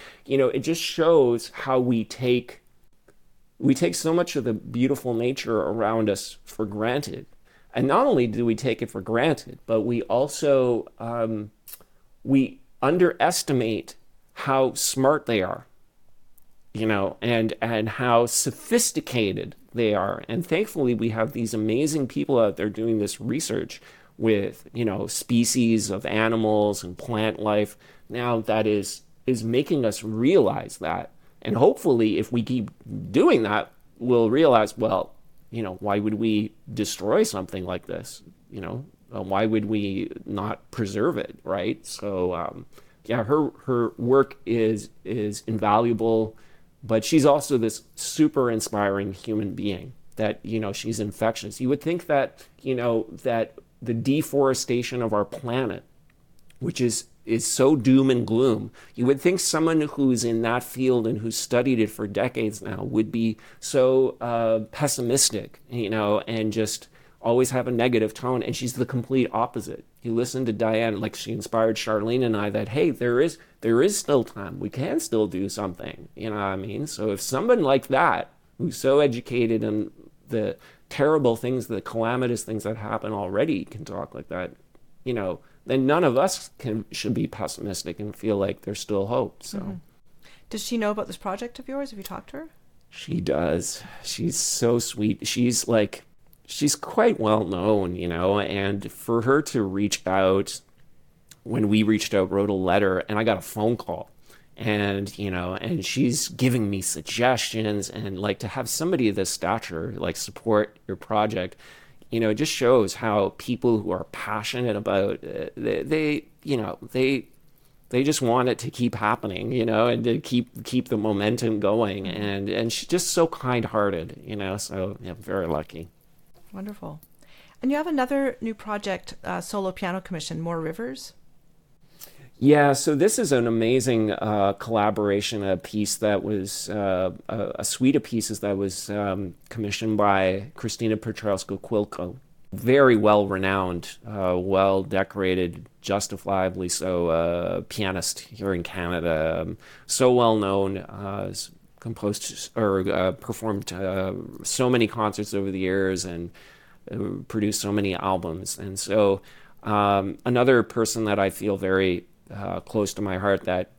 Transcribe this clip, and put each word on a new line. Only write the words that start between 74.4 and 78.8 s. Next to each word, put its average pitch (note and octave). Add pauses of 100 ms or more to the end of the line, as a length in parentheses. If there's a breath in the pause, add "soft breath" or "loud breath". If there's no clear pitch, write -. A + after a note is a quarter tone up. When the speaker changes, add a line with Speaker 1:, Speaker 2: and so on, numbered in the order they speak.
Speaker 1:
We G2
can F3
still G#2+
do F#2
something, -
you A2
know G#2
what G#2
I G2
mean? G#2
So G#2+
if G2
someone G3+
like C3+
that, C3+ (280)
who's -
so C#3